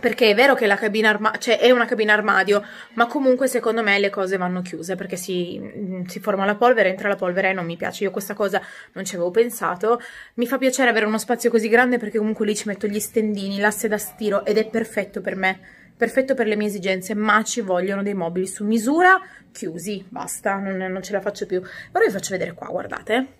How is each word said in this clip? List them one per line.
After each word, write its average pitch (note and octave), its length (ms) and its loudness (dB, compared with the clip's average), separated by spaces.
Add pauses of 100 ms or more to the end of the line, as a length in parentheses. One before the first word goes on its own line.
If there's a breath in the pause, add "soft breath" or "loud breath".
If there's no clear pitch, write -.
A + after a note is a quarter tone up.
perché A3+ 240 4
è - 60 6
vero C4 200 6
che A3+ 120 0
la G3+ 100 4
cabina G#3+ 320 2
arma-, G#3+ 300 0
cioè, A#3 200 2
è A#3+ 120 6
una A#3+ 160 4
cabina G#3+ 260 2
armadio, G3+ 500 2 (300 loud breath)
ma A#3 140 4
comunque C4 420 2
secondo A#3 340 0
me G3+ 160 2
le G3+ 120 2
cose G3 260 -2
vanno F3+ 240 -2
chiuse, F3+ 360 -8
perché F#3 200 -8
si, F3+ 420 -4
mm, F#3 460 -8
si - 160 -12
forma G3 240 -2
la G#3 120 2
polvere, A3+ 340 4
entra G3+ 180 -4
la G3 80 0
polvere F#3+ 320 0
e F#3+ 60 2
non F3+ 100 -4
mi E3+ 140 -6
piace. - 260 -4
Io F#3+ 60 0
questa G3 240 -8
cosa G3+ 260 0 (320 loud breath)
non F#3+ 140 -10
ci F#3 80 -10
avevo F3 160 -2
pensato. A3 680 0 (360 loud breath)
Mi A#3+ 120 -2
fa C4 120 -2
piacere B3+ 320 2
avere A3 160 2
uno G#3+ 100 0
spazio A#3 320 -2
così A3+ 200 2
grande B3 280 4
perché A3 220 -4
comunque G#3+ 260 0
lì G#3 100 0
ci G#3+ 140 -6
metto G3 180 -6
gli G#3 140 -2
stendini, G3+ 580 -2
l'asse G#3 300 0
da G#3 80 0
stiro G#3 480 -2
ed G#3 140 2
è A3 80 2
perfetto A3 560 -4
per F#3 140 -6
me, F#3+ 220 -2 (380 loud breath)
perfetto C4 380 2
per A3 140 0
le G#3+ 80 0
mie G#3+ 120 0
esigenze, F#3+ 460 -4
ma G#3+ 280 2
ci A3+ 200 -4
vogliono F#3+ 400 0
dei G3+ 100 -2
mobili F#3 340 -2
su F#3 200 -10
misura, D4 520 6 (340 loud breath)
chiusi, F#3 540 -10
basta, G3 500 -4
non, G3 200 -4
non F#3 260 -4
ce G3 100 -8
la G3 100 -2
faccio G3 240 -6
più. F#3 160 -2 (300 loud breath)
Ora G#4 120 4
vi F#4 60 4
faccio F#3+ 220 -6
vedere F3+ 200 -4
qua, - 140 -14
guardate. - 600 -4 (140)